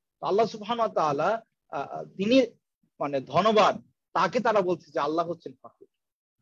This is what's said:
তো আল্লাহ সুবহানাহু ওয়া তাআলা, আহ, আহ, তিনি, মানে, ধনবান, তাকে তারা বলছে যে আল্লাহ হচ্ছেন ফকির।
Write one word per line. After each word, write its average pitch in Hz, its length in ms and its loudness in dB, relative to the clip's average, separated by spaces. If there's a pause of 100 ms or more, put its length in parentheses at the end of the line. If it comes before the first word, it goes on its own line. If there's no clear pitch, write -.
(200)
তো - 60 -8
আল্লাহ 196 200 2
সুবহানাহু 220 440 -4
ওয়া - 60 -14
তাআলা, 160 500 -2 (240)
আহ, 147 220 -8
আহ, 156 120 -10
তিনি, 208 380 2 (580)
মানে, 139 220 -4
ধনবান, 160 600 2 (320)
তাকে 185 260 0
তারা 214 220 2
বলছে 175 300 -4
যে 160 80 -4
আল্লাহ 160 300 -2
হচ্ছেন 160 240 -12 (100)
ফকির। - 240 -20 (540)